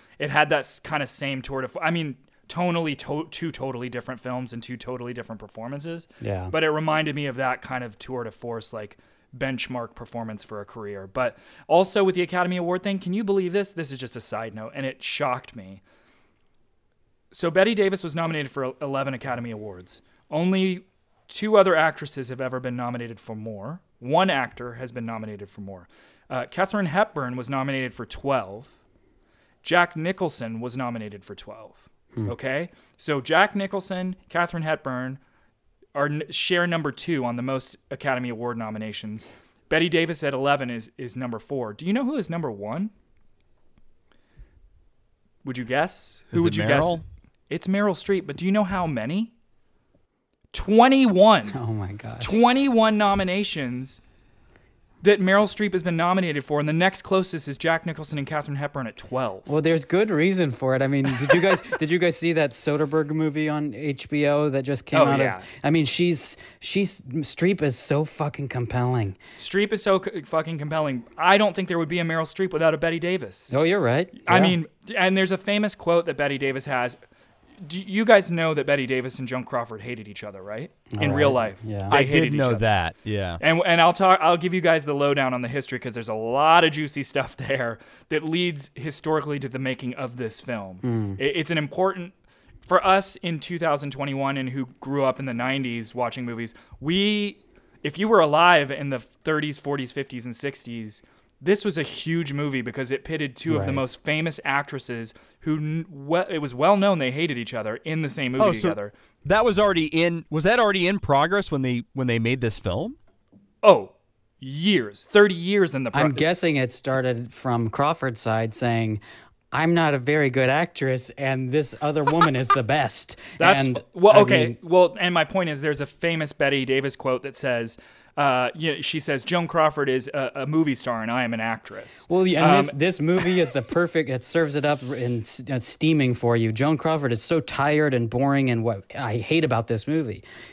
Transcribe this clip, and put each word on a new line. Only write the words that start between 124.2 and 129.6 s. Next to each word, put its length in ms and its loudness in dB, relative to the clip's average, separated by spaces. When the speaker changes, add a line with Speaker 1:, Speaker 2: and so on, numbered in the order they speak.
Speaker 1:
mean 160 -6
Speaker 2:
Well, 360 6
and 140 0
my 120 4
point 240 -2
is, 120 -6
there's 200 -2
a 60 -4
famous 460 -4
Bette 320 2
Davis 300 0
quote 280 -2
that 140 -10
says, 400 -4
uh, 380 2
you 200 -2
know, 60 -8
she 180 -4
says, 240 -4
"Joan 240 -2
Crawford 400 2